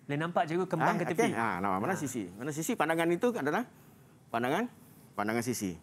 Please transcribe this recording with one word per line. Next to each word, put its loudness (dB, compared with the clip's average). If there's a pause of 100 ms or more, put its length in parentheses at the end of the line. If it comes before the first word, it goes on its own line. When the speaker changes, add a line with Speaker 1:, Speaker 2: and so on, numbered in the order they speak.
Speaker 1:
Boleh -4
nampak, 2
cikgu, 0
kembang 4
Speaker 2:
Ah, 2
Speaker 1:
ke 0
tepi. 2
Speaker 2:
okey. 4
Ah, 0
nampak. 2
Mana 0
Speaker 1:
Ah. -4
Speaker 2:
sisi? -4 (120)
Mana -6
sisi? -4
Pandangan 2
itu 2
adalah 0 (680)
pandangan, 0 (480)
pandangan 0
sisi. -2